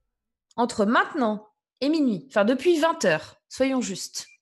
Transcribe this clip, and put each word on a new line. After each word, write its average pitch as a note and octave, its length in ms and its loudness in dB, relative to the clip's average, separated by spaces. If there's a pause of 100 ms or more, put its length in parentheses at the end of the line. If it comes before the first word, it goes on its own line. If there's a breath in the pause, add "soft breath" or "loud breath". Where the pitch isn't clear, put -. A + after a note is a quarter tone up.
(560)
entre A3+ 280 -2
maintenant A#3+ 640 0 (320)
et C4 80 -2
minuit, C#4 400 0
enfin, G#3 160 2
depuis C#4 360 2
vingt E4 260 0
heures, D#3 320 0 (100)
soyons C4 320 -2
justes - 480 -8 (140)